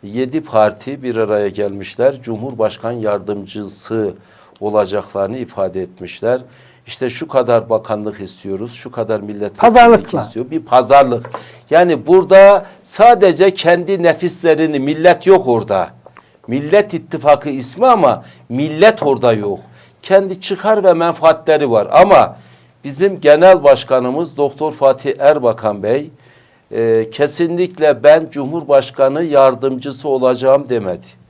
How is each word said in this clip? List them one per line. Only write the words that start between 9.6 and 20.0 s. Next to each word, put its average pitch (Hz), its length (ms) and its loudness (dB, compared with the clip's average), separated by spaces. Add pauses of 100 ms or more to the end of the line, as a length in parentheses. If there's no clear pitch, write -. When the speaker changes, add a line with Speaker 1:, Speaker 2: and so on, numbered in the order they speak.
Speaker 1:
istiyor. 120 320 -10
Bir 160 80 -6
pazarlık. 123 680 2 (400)
Yani 156 380 0
burada 190 580 6 (180)
sadece 196 680 4
kendi 175 500 -2
nefislerini, 160 760 -2
millet 156 480 0
yok 185 200 4
orada. 104 400 -2 (600)
Millet 151 460 -2
İttifakı 147 560 -2
ismi 135 360 -6
ama 165 380 2 (260)
millet 156 540 0
orada 123 300 0
yok. 101 260 -6 (420)